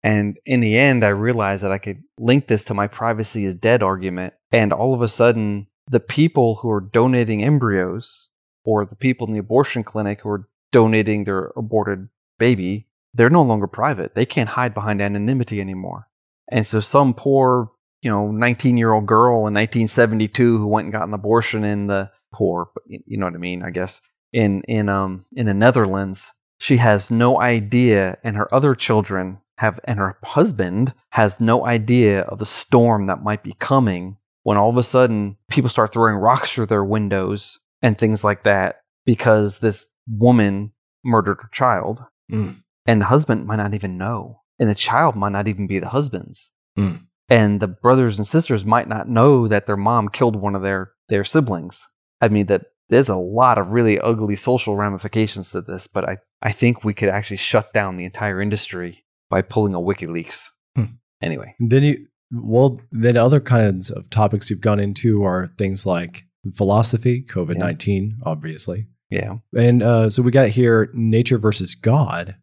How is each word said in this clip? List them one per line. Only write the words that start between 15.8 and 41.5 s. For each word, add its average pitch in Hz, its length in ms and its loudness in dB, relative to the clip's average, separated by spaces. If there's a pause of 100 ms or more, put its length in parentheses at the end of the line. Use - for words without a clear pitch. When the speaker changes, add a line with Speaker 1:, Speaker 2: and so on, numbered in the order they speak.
Speaker 1:
And 110 160 0
so 110 140 0
some 135 340 2
poor, 127 560 0 (300)
you 123 100 -4
know, 104 220 -2
nineteen-year-old 117 720 2
girl 113 400 4
in 104 80 -4
nineteen 110 320 0
seventy-two 113 720 2
who 104 80 -2
went 104 200 -2
and 98 60 -10
got 104 140 -4
an 104 80 -8
abortion 107 480 0
in 104 240 -2
the 98 240 -2 (240)
poor, 87 400 -2
but - 140 -16
y-, 98 180 -16
you 107 120 -8
know 95 80 -2
what 87 80 -6
I 87 40 -12
mean, 90 240 -8
I 90 80 -10
guess, 92 300 -8 (320)
in, 101 300 0
in, 107 260 -2
um, 98 460 -4
in 123 120 -4
the 101 80 0
Netherlands, 98 800 0 (260)
she 131 200 2
has 107 320 2
no 120 300 2
idea, 110 840 2
and 107 120 -6
her - 180 -2
other 135 200 2
children 98 640 -2 (200)
have, 110 260 -2
and 110 140 -4
her 95 260 -2
husband 120 680 0 (160)
has 104 300 0
no 113 260 2
idea 113 560 2
of - 160 -10
the 107 80 -6
storm 117 600 2
that 95 160 -4
might 104 200 -4
be - 160 -14
coming 101 580 -2 (280)
when 104 120 2
all 104 140 4
of 120 80 2
a 123 40 2
sudden 110 540 2 (140)
people 127 180 0
start 110 240 0
throwing 113 240 2
rocks 117 360 0
through 113 140 -4
their 104 180 2
windows 101 760 -4 (240)
and 110 160 2
things 107 260 0
like 104 200 0
that 98 320 2 (280)
because 107 540 2
this 107 300 -2 (200)
woman 107 640 2 (320)
murdered 107 380 2
her 110 100 -20